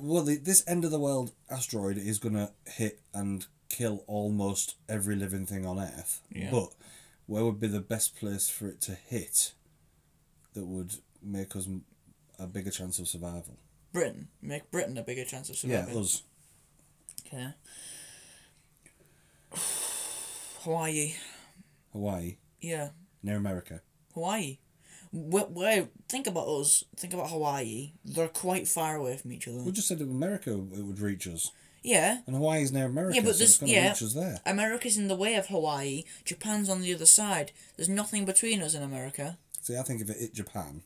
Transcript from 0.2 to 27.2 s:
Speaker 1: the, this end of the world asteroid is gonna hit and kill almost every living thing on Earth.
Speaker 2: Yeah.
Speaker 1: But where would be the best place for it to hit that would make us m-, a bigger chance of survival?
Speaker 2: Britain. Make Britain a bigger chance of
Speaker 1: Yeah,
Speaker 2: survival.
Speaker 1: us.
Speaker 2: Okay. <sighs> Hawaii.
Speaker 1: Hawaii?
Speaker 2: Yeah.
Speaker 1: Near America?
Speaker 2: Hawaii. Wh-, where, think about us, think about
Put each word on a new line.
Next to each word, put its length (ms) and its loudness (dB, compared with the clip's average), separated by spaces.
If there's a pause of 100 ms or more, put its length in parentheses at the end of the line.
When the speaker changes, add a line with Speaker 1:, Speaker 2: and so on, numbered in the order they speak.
Speaker 1:
the, 120 4
this 300 4
end 180 2
of 60 2
the 80 0
world 340 0 (180)
asteroid 480 -2
is 200 -2
gonna 320 0 (160)
hit 320 -4 (140)
and 340 -4 (220)
kill 380 -2
almost 680 0 (140)
every 280 -2
living 300 -4
thing 200 -4
on 120 -4
Earth. 420 -8 (100)
Speaker 2:
Yeah. 200 -8
Speaker 1:
But 200 0 (560)
where 180 0
would 160 0
be 80 0
the 120 -2
best 380 -2
place 300 -2
for 200 -6
it 140 -10
to 120 -6
hit 580 -2 (1000)
that 100 -8
would 300 -8 (280)
make 340 -6
us 100 -6
m-, 180 -8 (540)
a 80 -10
bigger 240 -8
chance 280 -6
of 100 -6
survival? 500 -10 (340)
Speaker 2:
Britain. 360 -4 (120)
Make 300 -10
Britain 260 -4
a 60 -8
bigger 240 -8
chance 240 -10
of 180 -6
Speaker 1:
Yeah, 140 2
Speaker 2:
survival. 200 -4
Speaker 1:
us. 200 0 (1040)
Speaker 2:
Okay. 220 -10 (2000)
<sighs> 60 -4 (1000)
Hawaii. 520 0 (760)
Speaker 1:
Hawaii? 440 -4 (240)
Speaker 2:
Yeah. 300 -6 (320)
Speaker 1:
Near 140 -2
America? 440 -4 (340)
Speaker 2:
Hawaii. 440 -4 (560)
Wh-, 360 0
where, 380 2 (200)
think 180 -2
about 220 -2
us, 360 4 (120)
think 180 -8
about 160 -2